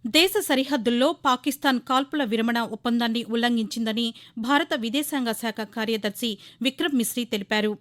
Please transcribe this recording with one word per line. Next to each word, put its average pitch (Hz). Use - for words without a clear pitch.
దేశ 311
సరిహద్దుల్లో 262
పాకిస్తాన్ 262
కాల్పుల 277
విరమణ 226
ఒప్పందాన్ని 233
ఉల్లంఘించిందని 226
భారత 269
విదేశాంగ 247
శాఖ 220
కార్యదర్శి 220
విక్రమ్ 269
మిశ్రీ 233
తెలిపారు. 214